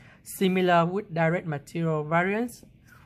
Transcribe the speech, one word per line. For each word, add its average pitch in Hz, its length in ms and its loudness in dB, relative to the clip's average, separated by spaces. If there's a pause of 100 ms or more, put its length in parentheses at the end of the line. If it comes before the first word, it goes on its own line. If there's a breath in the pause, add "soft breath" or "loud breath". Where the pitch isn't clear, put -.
(220 loud breath)
Similar 185 600 2
with 175 300 -4
direct 165 320 0
material 156 580 -4
variance, 190 580 -2 (440 soft breath)